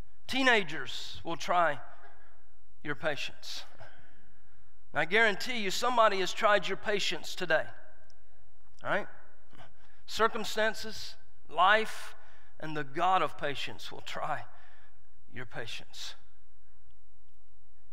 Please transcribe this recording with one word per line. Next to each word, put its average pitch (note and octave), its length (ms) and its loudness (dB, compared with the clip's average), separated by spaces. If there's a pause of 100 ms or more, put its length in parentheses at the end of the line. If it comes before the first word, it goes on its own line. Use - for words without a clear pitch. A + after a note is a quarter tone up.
(280)
Teenagers G3+ 960 2
will E3 120 -2
try E3+ 440 4 (1000)
your D3 120 0
patience. - 680 -2 (1300)
And D3 80 0
I D#3 40 2
guarantee A3 540 2
you G3+ 140 0
somebody A3 480 4
has F3+ 120 0
tried G#3 360 4
your F#3+ 80 0
patience F#3+ 580 0
today. D#3+ 300 2 (1200)
All B2+ 60 0
right? F#3+ 180 0 (1000)
Circumstances, A3 1080 0 (320)
life, G3 680 4 (460)
and D#3 160 -2
the D3+ 80 0
God E3+ 380 2
of C#3+ 160 0
patience C3 520 0
will - 120 -2
try - 400 0 (880)
your B2 140 -2
patience. - 680 -2 (1800)